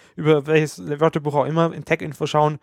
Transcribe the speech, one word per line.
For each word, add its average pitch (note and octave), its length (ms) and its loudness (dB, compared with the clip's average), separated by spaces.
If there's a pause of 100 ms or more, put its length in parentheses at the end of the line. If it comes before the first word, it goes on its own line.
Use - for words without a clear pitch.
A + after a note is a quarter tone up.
(140)
über D3+ 320 2
welches D#3+ 320 0 (220)
Wörterbuch D3+ 340 0
auch C3+ 120 2
immer, E3 280 0
in D3 100 -14
Tag-Info D#3 420 -4
schauen, D3+ 360 2